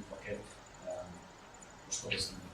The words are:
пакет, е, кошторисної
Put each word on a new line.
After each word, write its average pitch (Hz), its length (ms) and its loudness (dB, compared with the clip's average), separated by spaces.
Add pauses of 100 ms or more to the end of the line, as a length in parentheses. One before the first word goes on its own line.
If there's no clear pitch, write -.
пакет, - 300 2 (480)
е, 622 160 2 (840)
кошторисної - 500 4 (160)